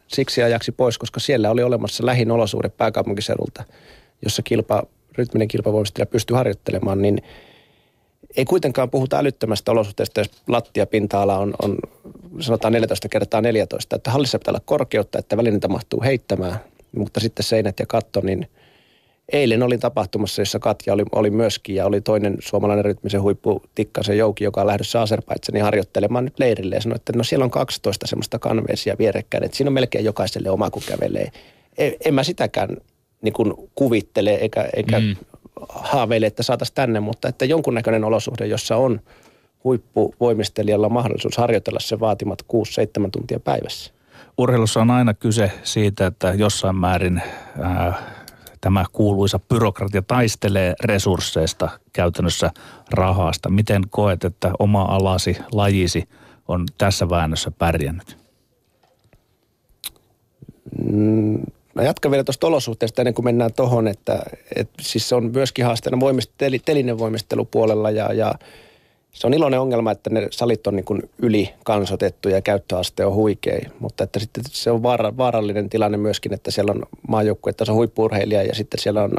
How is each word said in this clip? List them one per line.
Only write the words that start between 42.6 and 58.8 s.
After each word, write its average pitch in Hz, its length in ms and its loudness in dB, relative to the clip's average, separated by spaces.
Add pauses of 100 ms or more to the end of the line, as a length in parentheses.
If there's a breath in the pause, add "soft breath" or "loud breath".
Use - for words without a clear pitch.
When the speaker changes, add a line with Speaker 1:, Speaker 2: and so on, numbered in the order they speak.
Speaker 1:
seitsemän 104 380 0
tuntia - 280 -6
päivässä. - 520 -6 (460 loud breath)
Speaker 3:
Urheilussa 120 440 2
on 117 100 6
aina 123 220 4
kyse 107 380 2 (120)
siitä, 101 420 0
että 92 320 0
jossain 98 380 2
määrin, 90 460 2 (400 loud breath)
ää, 87 320 0 (680 loud breath)
tämä 92 300 2
kuuluisa 101 480 2
byrokratia 104 640 0
taistelee 101 720 0 (100)
resursseista, 90 840 0 (240)
käytännössä 87 580 0 (400 loud breath)
rahasta. 92 580 0
Miten 98 400 2
koet, 98 340 0
että 90 360 -2
oma 101 220 4
alasi, 92 560 2 (140)
lajisi 98 580 2 (380 loud breath)
on 87 180 -2 (120)
tässä 98 320 2
väännössä 80 420 0
pärjännyt? 80 640 -2 (2750)